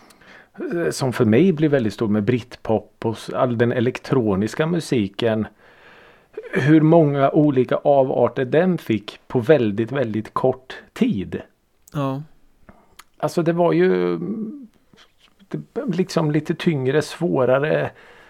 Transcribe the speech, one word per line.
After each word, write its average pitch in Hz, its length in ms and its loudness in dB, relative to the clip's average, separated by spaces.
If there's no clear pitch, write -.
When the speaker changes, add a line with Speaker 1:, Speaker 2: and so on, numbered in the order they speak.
Speaker 1:
eh, 170 180 -2
som 135 220 -2
för 120 120 -6
mig 143 280 2
blir 156 160 -2
väldigt 127 240 0
stor 117 140 -4
med 104 160 0
britpop 113 720 -4
och 113 80 -2
s-, - 160 -12
all 123 280 -2
den 120 140 2
elektroniska 120 960 0
musiken. 113 800 -2
Hur 151 300 4
många 147 500 4
olika 139 440 2
avarter 135 680 2
den 160 320 2
fick - 500 -4
på - 120 -2
väldigt, 113 520 2
väldigt 110 420 -4
kort - 440 -4
tid. 104 480 -2
Speaker 2:
Ja. 135 280 -6
Speaker 1:
Alltså 156 260 -2
det 165 100 0
var 170 200 2
ju, 180 460 2
det, - 120 -8
liksom 170 380 0
lite 151 240 -2
tyngre, 143 460 0
svårare, 147 920 0